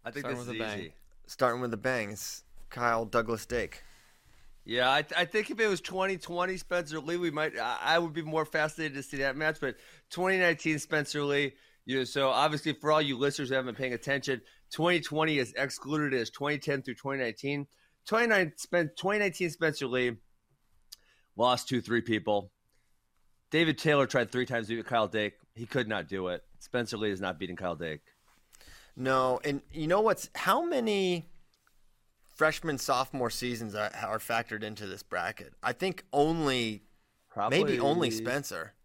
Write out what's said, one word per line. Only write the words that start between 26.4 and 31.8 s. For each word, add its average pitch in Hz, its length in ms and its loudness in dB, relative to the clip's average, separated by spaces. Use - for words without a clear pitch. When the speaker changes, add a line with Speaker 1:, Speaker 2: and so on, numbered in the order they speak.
Speaker 1:
Spencer 120 380 -4
Lee 107 140 2
is 95 100 -2
not 92 180 -2
beating 90 160 -6
Kyle 87 200 -4
Dake. 78 260 -6
Speaker 3:
No, 131 460 2
and 143 180 -2
you 156 160 -4
know 190 140 4
what's, 214 340 0
how 233 280 2
many 208 640 0